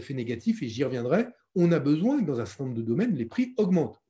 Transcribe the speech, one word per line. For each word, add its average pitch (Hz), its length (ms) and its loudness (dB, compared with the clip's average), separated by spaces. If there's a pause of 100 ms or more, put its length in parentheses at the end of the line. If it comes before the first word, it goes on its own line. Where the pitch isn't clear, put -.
fait - 140 -10
négatif, 123 480 -2
et 123 60 -4
j'y 113 140 -4
reviendrai. 131 460 0 (260)
On 170 160 4
a 165 80 4
besoin 160 420 2
que 185 60 2
dans 127 140 -2
un 104 60 -4
certain - 180 -10
nombre 123 120 -6
de 113 60 -4
domaines, 160 320 0
les 117 120 -2
prix 247 300 -4
augmentent 180 540 0